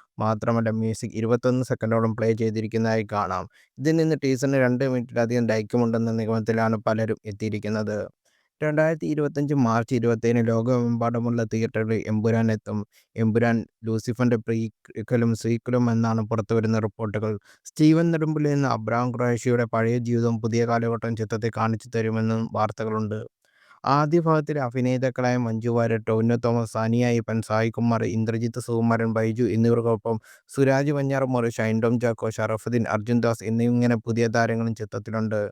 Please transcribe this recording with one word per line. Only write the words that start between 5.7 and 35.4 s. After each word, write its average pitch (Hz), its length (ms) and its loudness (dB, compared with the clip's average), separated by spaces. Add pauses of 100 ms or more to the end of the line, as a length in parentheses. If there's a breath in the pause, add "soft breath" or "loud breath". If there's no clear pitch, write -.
നിഗമനത്തിലാണ് 113 720 0
പലരും 110 400 0
എത്തിയിരിക്കുന്നത്. 107 720 -4 (640)
രണ്ടായിരത്തി 156 460 0
ഇരുപത്തഞ്ച് 147 480 -2
മാർച്ച് 117 400 2
ഇരുപത്തേഴിന് 117 480 2
ലോകമെമ്പാടുമുള്ള 117 1000 0
തിയേറ്ററുകളിൽ 110 640 -2
എമ്പുരാൻ 113 440 2
എത്തും. 107 260 -4 (380 soft breath)
എമ്പുരാൻ 113 400 2 (280)
ലൂസിഫറിൻ്റെ 113 540 0
പ്രീക്വലും 113 1000 -2
സീക്വലും 120 540 0
എന്നാണ് 113 380 2
പുറത്തുവരുന്ന 110 520 0
റിപ്പോർട്ടുകൾ. 107 540 -4 (320 soft breath)
സ്റ്റീവൻ 160 440 4
നെടുമ്പുള്ളി 156 400 0
എന്ന 139 240 2
അബ്രഹാം 113 380 -2
ഖുറേഷിയുടെ 120 560 0
പഴയ 113 320 0
ജീവിതവും 117 420 0
പുതിയ 117 240 0
കാലഘട്ടവും 117 520 -2
ചിത്രത്തിൽ 110 380 -4
കാണിച്ചു 113 340 -2
തരുമെന്നും 110 520 0 (120)
വാർത്തകളുണ്ട്. 110 640 -4 (640 soft breath)
ആദ്യ 151 360 2
ഭാഗത്തിലെ 156 420 0
അഭിനേതാക്കളായ 127 760 0
മഞ്ജു 117 340 -2
വാര്യർ, 117 300 2
ടൊവിനോ 113 360 2
തോമസ്, 117 340 0
സാനിയ 113 340 2
അയ്യപ്പൻ, 117 360 0
സായി 110 280 0
കുമാർ, 117 360 0
ഇന്ദ്രജിത്ത് 113 540 -2
സുകുമാരൻ, 113 540 0
ബൈജു 110 340 0
എന്നിവർക്കൊപ്പം 113 720 2 (320 loud breath)
സുരാജ് 139 440 2
വെഞ്ഞാറമൂട്, 135 560 0
ഷൈൻ 113 300 0
ടോം 117 200 2
ചാക്കോ, 113 300 -2
ഷറഫുദ്ദീൻ, 110 580 -2
അർജുൻ 107 340 0
ദാസ് 113 240 0
എന്നിങ്ങനെ 120 520 2
പുതിയ 117 300 0
താരങ്ങളും 113 480 0
ചിത്രത്തിലുണ്ട്. 110 640 -4 (120)